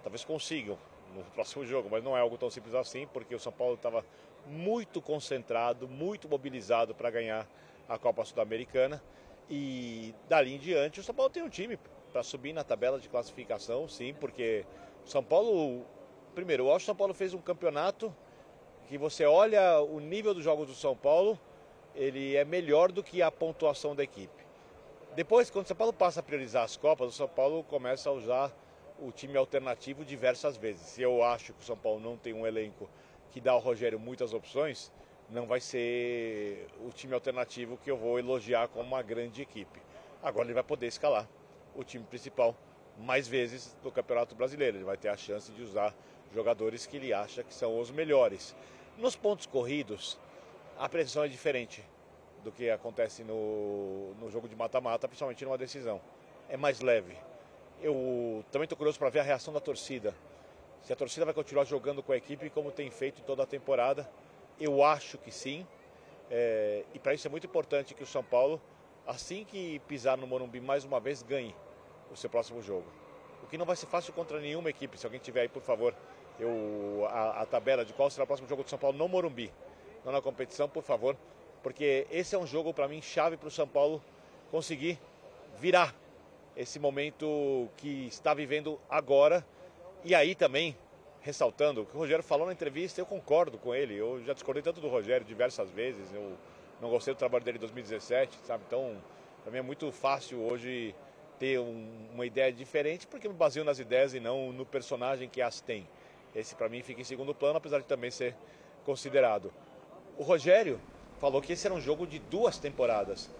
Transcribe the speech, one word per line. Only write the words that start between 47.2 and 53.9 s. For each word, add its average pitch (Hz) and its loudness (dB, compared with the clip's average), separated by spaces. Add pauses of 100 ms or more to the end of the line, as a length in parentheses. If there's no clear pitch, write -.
que - -14
são 113 0
os 120 -4
melhores. 135 4 (420)
Nos 240 0
pontos 208 0
corridos, 127 -2 (600)
a 139 -2
pressão 151 0
é 147 2
diferente 127 -4 (600)
do 107 -8
que 120 -2
acontece 113 -2
no, 101 -4